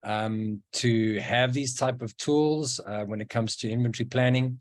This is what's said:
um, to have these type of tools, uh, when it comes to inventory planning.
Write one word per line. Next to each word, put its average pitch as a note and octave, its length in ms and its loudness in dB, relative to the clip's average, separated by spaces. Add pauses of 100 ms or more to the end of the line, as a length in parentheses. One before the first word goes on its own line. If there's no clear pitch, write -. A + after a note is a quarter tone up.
um, G#2+ 580 -2 (120)
to A2+ 460 2
have B2 340 2
these C3 220 -2
type B2+ 260 -2
of A#2 160 -8
tools, D3+ 680 2
uh, G#2+ 200 -6
when G#2 160 -6
it G#2+ 80 -8
comes A2+ 280 -2
to A2+ 120 -4
inventory A#2 380 0
planning. B2+ 540 2